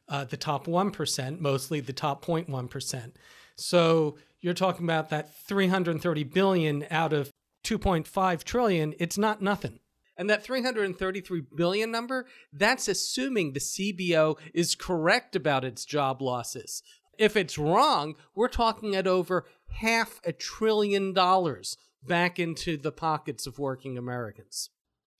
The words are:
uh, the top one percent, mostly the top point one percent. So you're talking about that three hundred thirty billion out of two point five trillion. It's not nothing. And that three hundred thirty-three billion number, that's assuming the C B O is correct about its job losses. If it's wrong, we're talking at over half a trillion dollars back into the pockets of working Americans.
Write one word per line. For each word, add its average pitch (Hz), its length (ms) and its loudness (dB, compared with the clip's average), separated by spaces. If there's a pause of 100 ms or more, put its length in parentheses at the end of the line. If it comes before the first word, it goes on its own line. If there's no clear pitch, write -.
uh, 143 160 -4
the 131 140 -8
top 139 280 -4
one 185 240 2
percent, 143 500 -4
mostly 143 400 0
the 135 120 -6
top 139 300 -4
point 170 260 -2
one 127 200 -6
percent. 127 480 -8 (400)
So 165 600 4 (240)
you're 180 140 -2
talking 175 320 0
about 160 240 0
that 151 240 -4
three 196 340 2
hundred 170 320 2
thirty 151 240 0
billion 156 680 2
out 160 220 0
of 147 160 0 (340)
two 226 140 -2
point 180 300 2
five 185 380 0
trillion. 175 540 2
It's 175 200 -2
not 214 240 0
nothing. 196 380 -2 (360)
And 190 140 -2
that 208 120 2
three 247 200 -2
hundred 214 340 -2
thirty-three 190 460 -4 (120)
billion 190 360 0
number, 240 360 -4 (260)
that's 220 360 2
assuming 214 640 -2
the 139 80 -6
C 196 320 -4
B 175 240 0
O 156 220 4 (160)
is 170 200 0
correct 185 640 0
about 139 280 0
its 123 200 -8
job 135 380 -2
losses. 123 600 -6 (360)
If 214 180 4
it's 180 220 -2
wrong, 160 560 2 (200)
we're 233 140 2
talking 220 460 0
at 190 120 0
over 185 380 2 (240)
half 226 560 -2
a 170 80 -2
trillion 208 800 0
dollars 180 640 2 (260)
back 175 360 0
into 165 380 -2
the 143 160 -4
pockets 151 540 -4
of 131 120 -10
working 131 400 -4
Americans. 120 720 -8 (500)